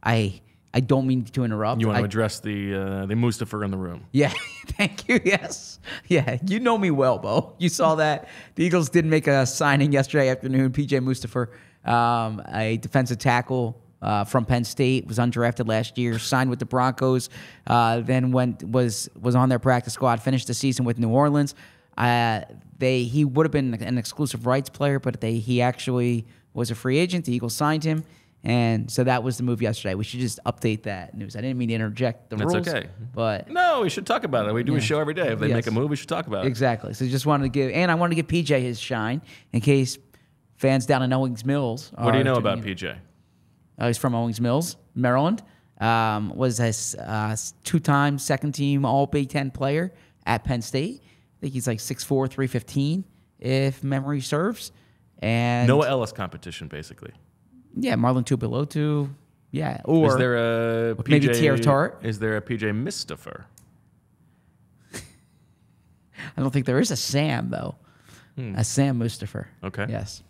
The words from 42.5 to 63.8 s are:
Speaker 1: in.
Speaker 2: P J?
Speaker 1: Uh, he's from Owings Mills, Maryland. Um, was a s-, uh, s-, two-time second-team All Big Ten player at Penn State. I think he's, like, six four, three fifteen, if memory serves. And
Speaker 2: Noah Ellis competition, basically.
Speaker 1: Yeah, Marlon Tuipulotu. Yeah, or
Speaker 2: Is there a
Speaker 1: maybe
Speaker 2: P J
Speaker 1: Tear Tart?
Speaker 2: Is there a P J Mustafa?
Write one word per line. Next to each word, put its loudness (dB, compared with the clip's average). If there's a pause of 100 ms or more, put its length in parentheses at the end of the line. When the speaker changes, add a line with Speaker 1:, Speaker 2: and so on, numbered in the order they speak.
Speaker 1:
in. -8
Speaker 2:
P -4
J? -8 (800)
Speaker 1:
Uh, 0
he's 0
from 0
Owings -2
Mills, 0 (180)
Maryland. 2 (380)
Um, 0
was 0
a 2
s-, -4
uh, -4
s-, -8 (120)
two-time 2
second-team 0
All 2
Big 0
Ten -4
player -2 (320)
at 0
Penn -2
State. -6
I -20
think -8
he's, -4
like, -2
six -8
four, 0
three -4
fifteen, -2 (380)
if 0
memory -2
serves. -4 (480)
And 2
Speaker 2:
Noah 4
Ellis -2
competition, -10
basically. -14 (680)
Speaker 1:
Yeah, 0
Marlon 2
Tuipulotu. -2 (400)
Yeah, -6
or 4
Speaker 2:
Is 6
there 2 (560)
a -2 (120)
Speaker 1:
maybe 6
Speaker 2:
P 4
J 4
Speaker 1:
Tear 4
Tart? 2
Speaker 2:
Is -2
there 0
a -2
P -6
J 0
Mustafa? -8 (1500)